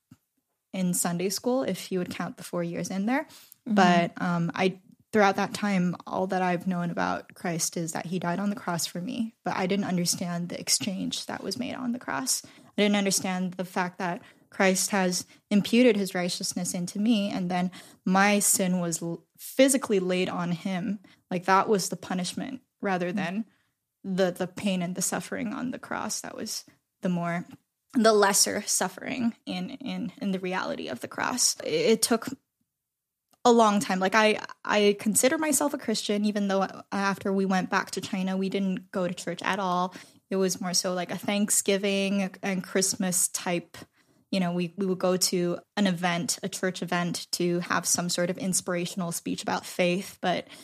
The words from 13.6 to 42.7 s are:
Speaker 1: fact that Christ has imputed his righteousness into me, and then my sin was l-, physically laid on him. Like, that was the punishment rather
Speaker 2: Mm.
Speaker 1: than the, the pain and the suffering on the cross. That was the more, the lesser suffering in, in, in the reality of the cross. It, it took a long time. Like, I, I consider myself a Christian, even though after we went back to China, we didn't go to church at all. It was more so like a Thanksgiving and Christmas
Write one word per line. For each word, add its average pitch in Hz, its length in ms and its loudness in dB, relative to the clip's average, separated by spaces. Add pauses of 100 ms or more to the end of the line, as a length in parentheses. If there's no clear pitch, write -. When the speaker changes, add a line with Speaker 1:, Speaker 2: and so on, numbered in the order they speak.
Speaker 1:
fact 180 340 -4
that 175 220 -4 (280)
Christ 190 420 2
has 185 340 0 (240)
imputed 226 460 6
his 202 200 -2
righteousness 180 580 -4
into 180 260 -6
me, 208 320 2
and 180 180 -2
then 180 220 0 (340)
my 202 340 6
sin 185 400 2
was 170 220 -2
l-, 170 220 -6 (140)
physically 262 640 2
laid 180 300 0
on 175 220 -4
him. 185 480 -4 (320)
Like, 180 140 -4
that 190 220 6
was 196 220 2
the 180 80 -8
punishment - 640 -6 (200)
rather 180 300 0
Speaker 2:
Mm. 180 40 -4
Speaker 1:
than 202 300 -4 (580)
the, 185 280 2
the 180 160 -4
pain 185 340 -2
and 180 140 -4
the 185 60 -4
suffering - 520 -4
on - 180 -6
the - 80 -8
cross. - 420 -6
That - 140 -12
was - 280 -8 (380)
the 190 80 0
more, 170 360 -2 (480)
the 220 200 8
lesser 202 520 4
suffering - 720 -2 (100)
in, 185 260 -6
in, 185 400 -8 (100)
in 202 100 -2
the 185 80 0
reality 185 480 -4
of - 140 -8
the - 80 -10
cross. - 540 0
It, - 100 -4
it 170 280 4
took - 260 0 (1160)
a 247 80 6
long 214 300 8
time. 185 180 0
Like, 190 160 2
I, 214 240 6 (240)
I 208 360 4
consider 247 380 2
myself 302 360 2
a 294 40 -4
Christian, 214 480 -2
even 208 220 0
though 196 180 2 (260)
after 196 420 -2
we 196 120 2
went 185 240 2
back 190 220 0
to 190 100 -6
China, 190 360 -2
we 190 120 0
didn't 190 420 -2
go 185 160 -2
to 180 60 -4
church 175 280 -8
at 190 180 -2
all. 180 340 0 (360)
It 196 80 -2
was 185 240 0
more 180 120 -4
so 185 200 0
like 180 180 -4
a - 60 -6
Thanksgiving 196 1120 0 (120)
and 190 220 -2
Christmas - 680 0